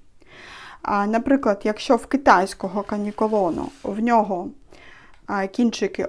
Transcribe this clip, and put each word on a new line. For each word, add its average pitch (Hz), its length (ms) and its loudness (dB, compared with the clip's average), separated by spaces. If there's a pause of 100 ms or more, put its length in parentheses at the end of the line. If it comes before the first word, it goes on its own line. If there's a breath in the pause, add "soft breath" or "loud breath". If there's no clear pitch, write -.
(800 loud breath)
А, 202 260 0
наприклад, 226 560 2
якщо 214 320 2
в 233 100 -2
китайського 196 800 2
канікалону 208 840 -2 (140)
в 202 160 -6
нього, 220 500 0 (760 loud breath)
а, 196 220 -2
кінчики 202 600 -2